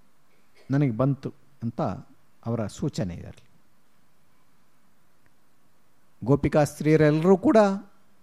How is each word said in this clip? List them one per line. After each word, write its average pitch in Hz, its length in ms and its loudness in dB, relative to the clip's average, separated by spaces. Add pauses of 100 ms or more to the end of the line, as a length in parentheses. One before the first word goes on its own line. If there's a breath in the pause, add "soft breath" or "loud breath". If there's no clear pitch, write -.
(720)
ನನಗೆ 139 220 0
ಬಂತು 131 400 -4 (300)
ಅಂತ 117 180 -8 (640)
ಅವರ 113 200 -4
ಸೂಚನೆ - 480 -8
ಇದರಲ್ಲಿ. - 340 -20 (2750)
ಗೋಪಿಕಾ 143 400 2
ಸ್ತ್ರೀಯರೆಲ್ಲರೂ 156 720 2
ಕೂಡ 311 200 2 (680)